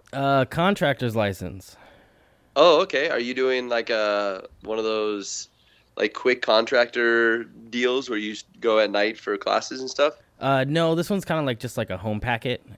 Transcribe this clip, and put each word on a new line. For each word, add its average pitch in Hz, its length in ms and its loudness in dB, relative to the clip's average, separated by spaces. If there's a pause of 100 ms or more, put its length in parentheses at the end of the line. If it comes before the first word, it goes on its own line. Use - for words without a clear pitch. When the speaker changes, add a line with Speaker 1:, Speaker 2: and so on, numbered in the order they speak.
(140)
Speaker 1:
Uh, 139 320 2
contractor's 151 720 0
license. 95 600 -4 (800)
Speaker 2:
Oh, 185 260 8
okay. 160 280 0
Are 123 100 -2
you 120 160 -4
doing, 127 340 0
like, 117 200 -2
a, 104 560 0 (180)
one 110 160 -4
of 110 40 -2
those, 107 640 -4 (480)
like, 107 180 0
quick 127 280 0
contractor 117 1040 2 (240)
deals 123 400 -2
where 110 100 -4
you 107 140 -6
s-, 101 100 -14 (160)
go 110 200 2
at 104 120 4
night 104 260 0
for 104 200 -4
classes 107 420 -2
and 131 100 -8
stuff? 151 260 0 (260)
Speaker 1:
Uh, 131 260 2
no, 160 280 2
this 170 140 -2
one's 196 140 -2
kinda 160 200 -2
like, 127 160 -2
just - 180 -10
like 113 120 -4
a 92 60 -6
home 104 240 -4
packet, 120 420 -4 (160)